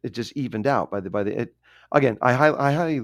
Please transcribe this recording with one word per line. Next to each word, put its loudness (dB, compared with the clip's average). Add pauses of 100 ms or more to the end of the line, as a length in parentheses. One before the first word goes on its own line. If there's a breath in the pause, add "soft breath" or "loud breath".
it -8
just -8
evened -4
out 0
by -4
the, -8
by -2
the, -4
it, -8 (380 soft breath)
again, 4
I 4
hi-, 4
I 2
highly, -2